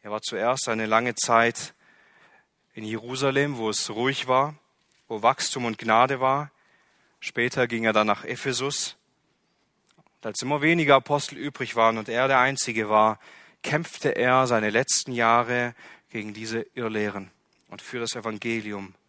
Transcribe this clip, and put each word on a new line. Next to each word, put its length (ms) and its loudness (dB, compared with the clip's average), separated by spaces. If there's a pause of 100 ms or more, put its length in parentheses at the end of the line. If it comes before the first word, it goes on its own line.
Er 100 -12
war 100 -6
zuerst 480 -2
eine 160 -2
lange 300 0
Zeit 580 2 (1000)
in 100 -14
Jerusalem, 760 -2
wo 120 -2
es 200 -2
ruhig 380 -2
war, 280 2 (520)
wo 140 -8
Wachstum 440 2
und 120 -4
Gnade 420 4
war. 320 0 (680)
Später 480 -2
ging 160 -4
er 100 4
dann 140 4
nach 160 0
Ephesus. 720 -4 (1040)
Und 280 -20
als 160 -6
immer 200 -2
weniger 340 4
Apostel 420 0
übrig 380 -8
waren 220 4
und 120 -8
er 180 0
der 120 4
Einzige 500 0
war, 300 4 (440)
kämpfte 520 -2
er 320 2
seine 220 0
letzten 420 0
Jahre 640 0 (340)
gegen 240 -10
diese 400 -6
Irrlehren 580 -4 (380)
und 120 -18
für 180 -10
das 160 -6
Evangelium. 800 -6 (140)